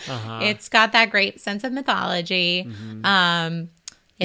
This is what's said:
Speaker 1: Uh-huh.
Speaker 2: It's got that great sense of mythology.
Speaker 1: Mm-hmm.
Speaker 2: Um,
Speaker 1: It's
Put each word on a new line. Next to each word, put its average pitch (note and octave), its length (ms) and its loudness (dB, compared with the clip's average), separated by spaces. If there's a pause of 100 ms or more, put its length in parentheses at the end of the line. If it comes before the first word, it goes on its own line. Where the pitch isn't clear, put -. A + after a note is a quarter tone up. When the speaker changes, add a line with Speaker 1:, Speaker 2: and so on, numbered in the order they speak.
Speaker 1:
Uh-huh. A2+ 340 -8
Speaker 2:
It's G3 260 -2
got A3 240 4
that A3+ 180 4
great G3+ 300 0
sense G3+ 220 -6
of B3+ 100 -6
mythology. F3+ 920 -2
Speaker 1:
Mm-hmm. A2 400 -10
Speaker 2:
Um, E3+ 640 2 (500)
Speaker 1:
It's F#3+ 60 -2